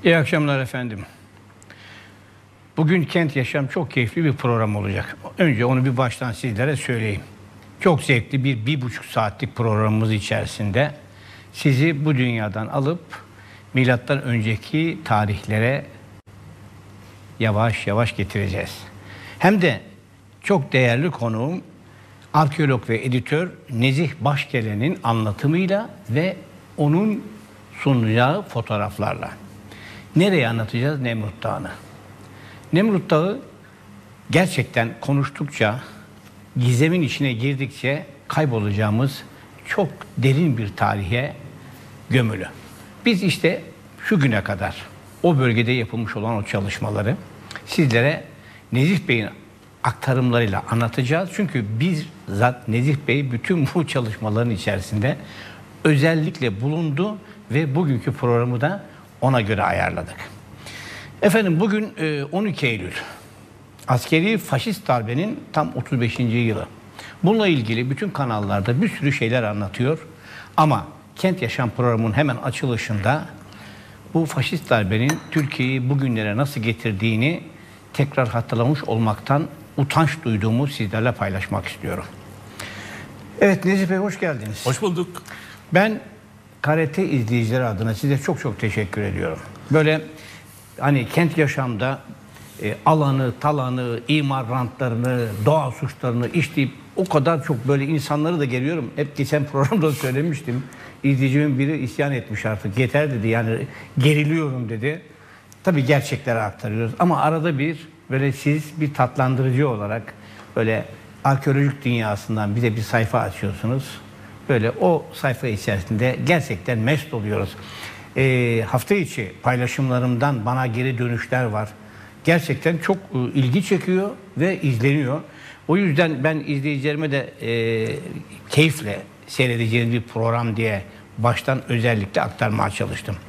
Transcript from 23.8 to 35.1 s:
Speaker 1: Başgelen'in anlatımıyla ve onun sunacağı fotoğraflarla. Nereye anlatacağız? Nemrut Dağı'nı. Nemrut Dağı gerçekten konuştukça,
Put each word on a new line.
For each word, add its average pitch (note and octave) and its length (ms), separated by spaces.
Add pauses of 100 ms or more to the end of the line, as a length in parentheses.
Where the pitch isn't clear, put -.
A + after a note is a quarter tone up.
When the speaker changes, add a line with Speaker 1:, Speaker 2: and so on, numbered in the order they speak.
Speaker 1:
Başgelen'in B2 840
anlatımıyla D3 840 (200)
ve D#3+ 280 (400)
onun F#3 460 (600)
sunacağı B2+ 580
fotoğraflarla. G2+ 880 (840)
Nereye E3 320
anlatacağız? A#2 540
Nemrut A2 420
Dağı'nı. G2 260 (1040)
Nemrut G3 360
Dağı F3+ 300 (920)
gerçekten B2 580 (120)
konuştukça, C#3 760 (800)